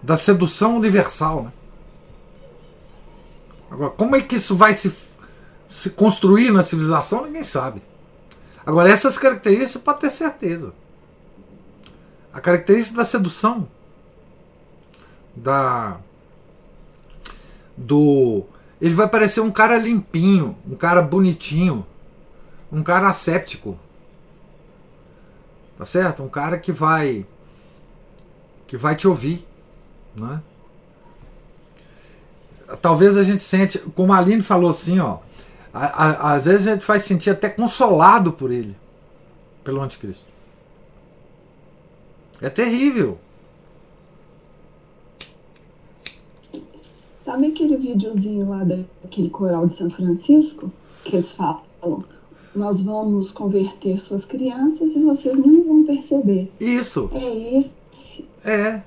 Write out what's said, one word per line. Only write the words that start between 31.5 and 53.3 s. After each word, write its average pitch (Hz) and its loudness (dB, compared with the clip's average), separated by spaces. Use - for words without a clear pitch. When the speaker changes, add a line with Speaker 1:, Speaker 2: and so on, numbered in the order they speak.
Speaker 1:
Talvez 175 4
a 202 4
gente 196 0
sente, 190 -2
como 185 0
a 190 4
Aline 190 2
falou 180 2
assim, 170 -2
ó, 123 -4
a, 127 -6
a, 147 0
às 139 0
vezes 190 4
a 220 0
gente 196 -6
vai 208 2
sentir 196 -2
até 196 0
consolado 202 4
por 131 -6
ele, 110 -8
pelo 135 -6
anticristo. 113 -12
É 127 -6
terrível. 233 -2
Speaker 2:
Sabe 269 -2
aquele 311 0
videozinho 208 -4
lá 190 -6
daquele 180 -6
coral 175 -2
de 165 -2
São 175 -6
Francisco? 185 0
Que 185 -4
eles - -4
falam, - -6
"Nós 202 -2
vamos 208 -2
converter 196 -4